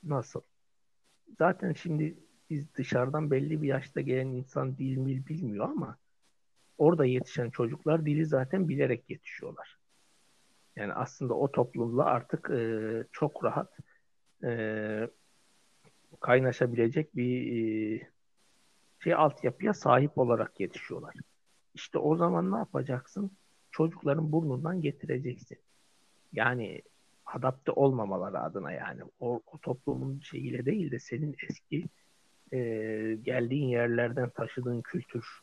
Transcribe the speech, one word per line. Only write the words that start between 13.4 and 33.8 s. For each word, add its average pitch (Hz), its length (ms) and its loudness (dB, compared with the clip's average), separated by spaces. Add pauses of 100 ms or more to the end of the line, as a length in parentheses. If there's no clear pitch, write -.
rahat, - 340 -2 (680)
e, 110 680 -2 (1080)
kaynaşabilecek 123 960 2
bir, 113 840 -2
e, - 80 -20 (960)
şey 170 100 4
altyapıya 156 600 2
sahip 139 440 6
olarak 117 420 2
yetişiyorlar. - 540 -8 (600)
İşte - 240 -6
o 151 180 4
zaman 175 360 2
ne 202 40 0
yapacaksın? 135 720 -4 (400)
Çocukların 160 640 0
burnundan 160 500 0
getireceksin. 135 760 -4 (720)
Yani 113 500 -2 (440)
adapte - 460 -2
olmamaları 98 680 2
adına 82 320 -6
yani 69 300 -8 (180)
o, 123 260 -2
o - 120 -20
toplumun 135 600 -4
şeyiyle 127 460 -6
değil 170 240 0
de 131 80 -6
senin 156 380 -6 (120)
eski, - 360 -6 (680)
e, 131 60 -2 (640)
geldiğin 127 460 0
yerlerden 120 600 2